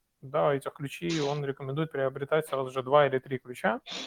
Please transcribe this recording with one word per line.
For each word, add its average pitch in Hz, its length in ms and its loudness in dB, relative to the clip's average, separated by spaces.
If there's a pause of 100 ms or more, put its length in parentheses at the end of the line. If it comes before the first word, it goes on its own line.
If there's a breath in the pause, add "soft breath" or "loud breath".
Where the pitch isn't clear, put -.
(200)
да, 147 340 2
этих 135 180 -4
ключей, 165 480 -4
он 143 240 0
рекомендует 139 480 -4
приобретать 139 560 0
сразу 135 220 -2
же 131 120 -4
два 143 240 6
или 131 140 2
три 135 180 -6
ключа 190 420 -4 (260 loud breath)